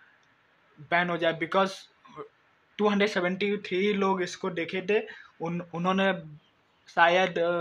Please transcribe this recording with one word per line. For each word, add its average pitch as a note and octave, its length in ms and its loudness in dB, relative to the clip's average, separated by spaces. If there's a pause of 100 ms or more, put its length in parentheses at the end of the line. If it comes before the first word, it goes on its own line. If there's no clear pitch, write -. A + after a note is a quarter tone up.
(800)
ban F3 300 0
हो E3+ 80 -2
जाए, E3 220 0
because F#3+ 320 0 (1040)
two G#3 100 2
hundred G3+ 220 4
सेवेंटी G3 480 -2
थ्री G3+ 360 -2
लोग F#3+ 280 0
इसको F3+ 280 -6
देखे E3+ 320 -6
थे, G#3 260 0 (340)
उन-, E3+ 220 -6 (100)
उन्होंने F#3+ 400 2 (760)
शायद, F3 500 4
अ, E3+ 220 2